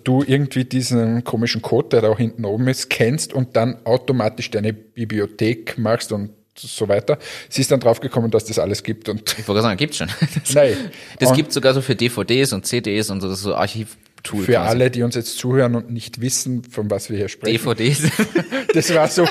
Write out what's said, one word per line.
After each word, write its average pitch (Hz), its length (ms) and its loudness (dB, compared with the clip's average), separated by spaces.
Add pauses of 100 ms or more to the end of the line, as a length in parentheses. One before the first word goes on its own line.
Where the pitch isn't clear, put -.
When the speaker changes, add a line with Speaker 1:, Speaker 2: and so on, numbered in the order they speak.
Speaker 1:
du 131 240 2
irgendwie 135 380 2
diesen 120 580 0
komischen 113 400 -2
Code, - 280 2
der 120 120 4
da 110 140 4
hinten 117 280 -2
oben 110 220 0
ist, 131 240 -2
kennst 127 420 0
und 131 220 -2
dann 117 320 0
automatisch 120 640 0
deine 107 220 -2
Bibliothek 110 1080 -4
machst 113 320 0
und 101 200 -4 (260)
so - 320 -6
weiter. 143 300 0 (300)
Sie - 120 -2
ist 131 100 0
dann 139 80 4
draufgekommen, 117 540 2
dass 110 140 2
das 107 120 -4
alles - 240 0
gibt - 260 -6
und - 300 -4
Speaker 2:
Ich 107 80 -12
wollte 104 160 2
sagen, 110 140 2
gibt's 147 220 -4
schon. - 100 -6 (160)
<laughs> - 180 -2
Das, - 120 -4
Speaker 1:
Nein. 139 220 6 (440)
Speaker 2:
das 131 100 6
Speaker 1:
Und 131 60 6
Speaker 2:
gibt's 151 180 0
sogar 131 180 4
so 135 100 0
für 127 120 0
D 117 140 2
V 101 160 -2
Ds 127 280 2
und 95 140 -4
C 123 140 -2
Ds 104 300 -2
und 98 100 -4
so, 95 140 -4
so 95 220 -4
Archivtools - 880 -6
Speaker 1:
Für 123 60 4
Speaker 2:
quasi. 120 160 4
Speaker 1:
alle, 123 220 4
die 120 120 -2
uns 120 140 0
jetzt 117 200 -6
zuhören 127 380 2
und 117 180 -4
nicht 117 280 -10
wissen, 127 440 -4
von 104 260 -6
was 98 200 -4
wir 104 80 -4
hier 98 100 -2
sprechen. - 240 -4
Speaker 2:
D 113 60 2
V 117 160 -2
Ds. 135 340 2
<laughs> - 40 2 (640)
Speaker 1:
Das 170 180 2
war 156 140 6
so, 175 240 2